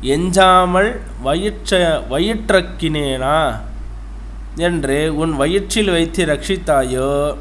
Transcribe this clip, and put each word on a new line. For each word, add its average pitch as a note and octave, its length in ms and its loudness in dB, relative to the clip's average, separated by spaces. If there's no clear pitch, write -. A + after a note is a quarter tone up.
எஞ்சாமல் F#3 1000 4
வயிற்ற-, F3 840 0
வயிற்றக்கினேனா D#3 1500 0
என்று D#3 640 0
உன் D#3+ 180 0
வயிற்றில் F#3+ 560 0
வைத்து E3 340 2
ரட்சித்தாயோ C#3+ 1160 0